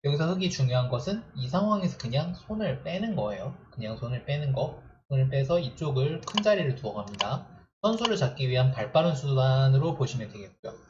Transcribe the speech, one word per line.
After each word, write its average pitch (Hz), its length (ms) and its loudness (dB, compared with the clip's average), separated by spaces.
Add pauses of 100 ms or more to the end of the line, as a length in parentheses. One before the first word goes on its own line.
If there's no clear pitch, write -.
여기서 147 240 0
흙이 185 240 0
중요한 127 380 2
것은 190 340 -4 (120)
이 127 140 -6
상황에서 196 480 2
그냥 147 380 -2
손을 190 480 -4
빼는 190 320 -4
거예요. 104 420 -4 (140)
그냥 113 260 -8
손을 123 280 -6
빼는 143 280 -2
거. 143 260 -4 (300)
손을 131 200 4
빼서 139 300 2
이쪽을 147 640 -2
큰 208 220 0
자리를 180 320 2
두어갑니다. 104 720 -6 (340)
선수를 226 340 0
잡기 135 320 -2
위한 127 240 4
발빠른 160 440 2
수단으로 135 800 4
보시면 117 340 -4
되겠고요. - 460 -16 (140)